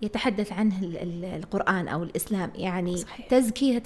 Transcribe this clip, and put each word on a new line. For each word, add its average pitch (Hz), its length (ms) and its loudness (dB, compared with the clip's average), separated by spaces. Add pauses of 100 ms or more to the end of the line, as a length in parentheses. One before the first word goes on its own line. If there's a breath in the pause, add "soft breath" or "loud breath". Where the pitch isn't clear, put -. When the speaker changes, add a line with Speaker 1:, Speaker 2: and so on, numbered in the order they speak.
Speaker 1:
يتحدث 208 500 0
عنه 190 300 2
ال-، 170 140 -4
ال-، 170 280 -6
القرآن 180 640 -2
أو 156 140 -2
الإسلام، 175 520 -2
يعني 180 420 -2
Speaker 2:
صحيح. - 300 -8
Speaker 1:
تزكية 247 600 4